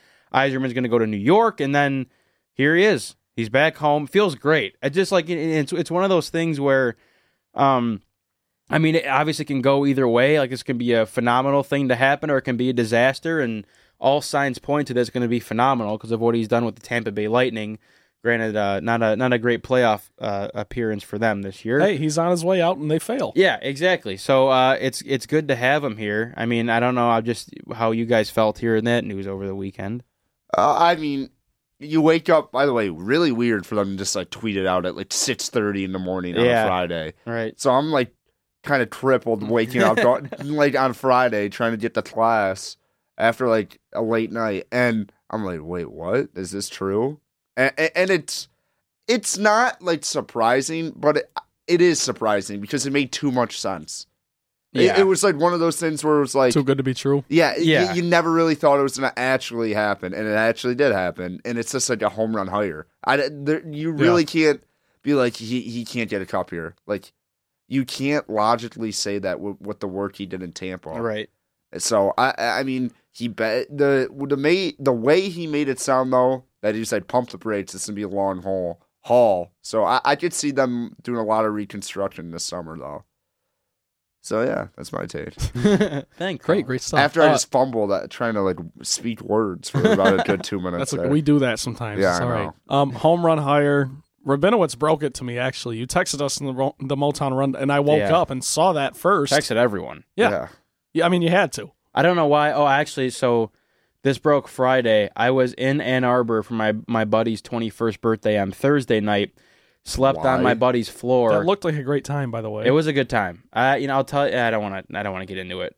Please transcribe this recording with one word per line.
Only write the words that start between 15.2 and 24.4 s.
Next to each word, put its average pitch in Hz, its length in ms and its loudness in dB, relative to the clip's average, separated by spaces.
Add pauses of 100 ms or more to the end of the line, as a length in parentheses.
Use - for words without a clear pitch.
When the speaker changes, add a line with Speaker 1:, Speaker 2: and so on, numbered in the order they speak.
Speaker 1:
be 117 120 0
phenomenal 113 580 0
'cause 110 140 -8
of 113 100 -2
what 117 140 2
he's 113 120 -2
done 120 160 2
with 110 120 -4
the - 60 -20
Tampa 113 300 -6
Bay 107 160 -4
Lightning. 110 520 -2 (440)
Granted, 113 320 0
uh, 101 260 0
not 117 200 0
a, 110 140 4
not 123 180 0
a 120 60 2
great 117 240 0
playoff, 120 460 2 (100)
uh, 101 340 -4
appearance 107 480 -6
for - 160 -10
them 104 240 0
this 98 240 -12
year. 123 140 2
Speaker 2:
Hey, 185 180 2
he's 151 220 -2
on 170 100 2
his 170 160 0
way 185 160 2
out, 170 160 0
and 151 140 -4
they 160 80 2
fail. 220 360 -6
Speaker 1:
Yeah, 175 280 4
exactly. 139 520 -2
So, 135 340 4